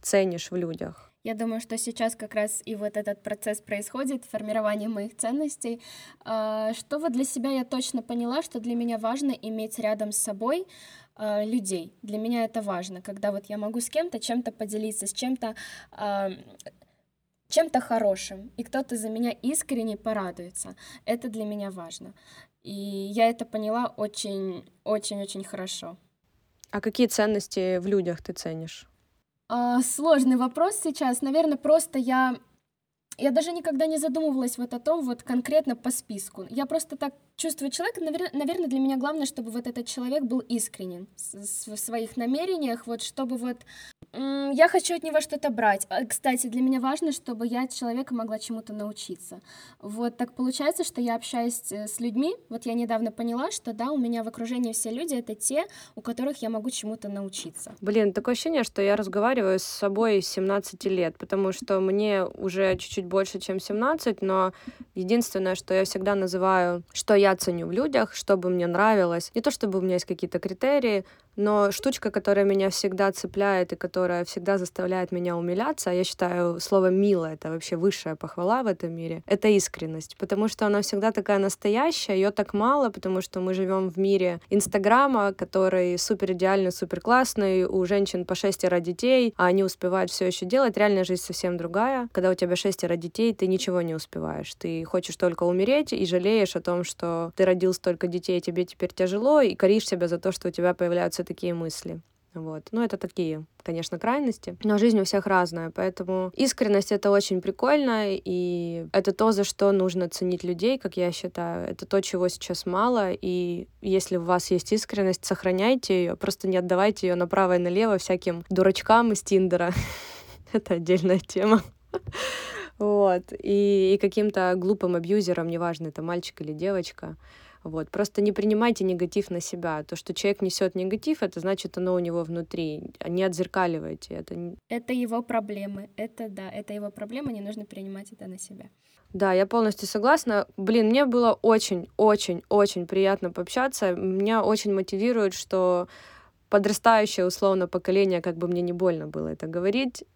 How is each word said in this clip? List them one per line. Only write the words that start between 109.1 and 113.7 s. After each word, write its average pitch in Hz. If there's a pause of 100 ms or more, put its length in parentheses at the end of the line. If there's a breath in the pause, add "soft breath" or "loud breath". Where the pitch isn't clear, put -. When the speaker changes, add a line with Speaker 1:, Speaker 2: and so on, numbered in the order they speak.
Speaker 1:
то, 220
за 202
что 202
нужно 185
ценить 180
людей, 180
как -
я 180
считаю. 175
Это -
то, 196
чего 180
сейчас -
мало, 202
и 180 (140)